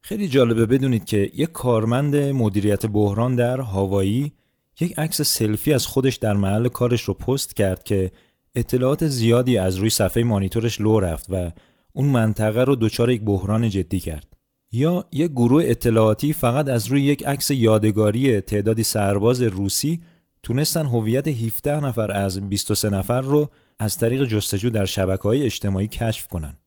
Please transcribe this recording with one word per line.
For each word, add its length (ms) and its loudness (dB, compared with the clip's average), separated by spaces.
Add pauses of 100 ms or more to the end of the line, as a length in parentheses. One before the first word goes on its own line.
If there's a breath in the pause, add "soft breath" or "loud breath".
خیلی 260 -6
جالبه 380 4
بدونید 400 2
که 120 0
یک 340 0
کارمند 640 0
مدیریت 680 0
بحران 500 0
در 240 0
هاوایی 720 -2 (460)
یک 200 -4
عکس 220 -4
سلفی 520 0
از 120 2
خودش 300 0
در 180 0
محل 340 2
کارش 340 0
رو 120 -6
پست 420 -4
کرد 280 0
که 280 0 (440 soft breath)
اطلاعات 520 0
زیادی 500 2
از 180 0
روی 140 0
صفحهٔ 340 0
مانیتورش 580 -2
لو 180 4
رفت 300 -2
و 220 -4 (420 soft breath)
اون 120 -2
منطقه 580 0
رو 120 4
دچار 340 0
یک 120 0
بحران 480 0
جدی 300 -2
کرد. 280 -8 (440)
یا 400 0
یک 200 -2
گروه 360 4
اطلاعاتی 680 2
فقط 360 0
از 180 -2
روی 140 2
یک 260 0
عکس 240 -2
یادگاری 880 2
تعدادی 420 -2
سرباز 580 0
روسی 600 -2 (420 loud breath)
تونستن 420 -2
هویت 420 0
هفده 520 -4
نفر 320 -2
از 380 -2
بیست 220 -2
و 40 2
سه 140 -2
نفر 320 0
رو 280 2 (300 soft breath)
از 180 -2
طریق 280 0
جستجو 440 -2
در 160 0
شبکه‌های 580 0
اجتماعی 440 -2
کشف 400 -4
کنن. 400 -10